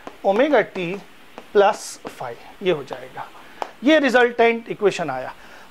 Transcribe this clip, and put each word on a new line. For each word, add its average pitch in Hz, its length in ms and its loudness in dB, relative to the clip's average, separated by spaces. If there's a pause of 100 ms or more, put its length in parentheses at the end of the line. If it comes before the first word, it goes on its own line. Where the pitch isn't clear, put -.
(260)
omega 226 380 2 (120)
t 185 240 -6 (560)
plus 202 500 2
phi, 120 280 -12 (280)
ये 180 80 0
हो 143 140 -2
जाएगा। 127 440 -14 (560)
ये 311 140 6
resultant 240 720 2
equation 175 420 -2
आया, 127 240 -8 (360)